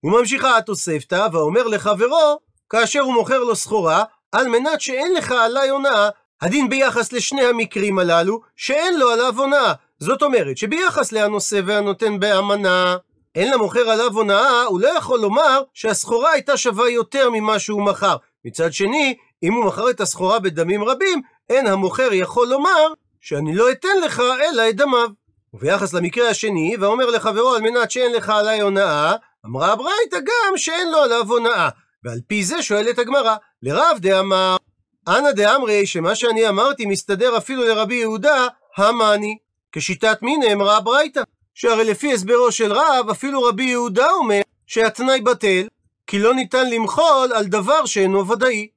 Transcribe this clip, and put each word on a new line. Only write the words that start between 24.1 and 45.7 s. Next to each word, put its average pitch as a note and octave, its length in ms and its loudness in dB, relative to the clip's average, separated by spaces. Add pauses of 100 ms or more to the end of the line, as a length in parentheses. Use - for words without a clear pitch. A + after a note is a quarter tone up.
אלא B3+ 280 0
את A3 60 -2
דמיו". B3 340 2 (440)
וביחס D#3+ 400 -2
למקרה F3+ 360 0
השני, G3+ 500 -2
ואומר A3 260 0
לחברו, A3+ 480 0
"על A3+ 80 0
מנת A#3 300 0
שאין B3 220 -2
לך G3+ 160 -4
עליי G#3+ 320 0
הונאה", F#3+ 540 0 (300)
אמרה C3+ 260 -2
הברייתא F4 480 -2
גם G4 380 -2
שאין E4+ 340 -4
לו D#4+ 60 2
עליו A#3+ 300 2
הונאה, A#3 420 0 (340)
ועל A#2+ 240 -10
פי G#3 160 -2
זה F3+ 200 -4
שואלת G#3+ 360 -2
הגמרא, A#3+ 360 0 (280)
לרב B3 360 2
דאמר, F#3+ 580 2 (500)
"אנא C#4 240 2
דאמרי", G#3 540 2
שמה F3+ 300 -2
שאני A3+ 340 0
אמרתי A#3+ 360 0
מסתדר G3+ 520 -2
אפילו B3+ 260 -4
לרבי A3 320 0
יהודה, A#3+ 520 0 (300)
המאני, G#3+ 600 2 (340)
כשיטת G#3+ 500 -2
מי C4+ 160 -2
נאמרה G#3 400 2
הברייתא? C4 440 0 (360)
שהרי A3+ 260 2
לפי A3 300 0
הסברו A#3+ 380 2
של G#3+ 220 -2
רב, B3+ 380 2
אפילו C4+ 320 -4
רבי A#3+ 200 0
יהודה A#3+ 480 0
אומר A#3 300 0 (260)
שהתנאי A#3+ 540 0
בטל, G#3 460 0 (400)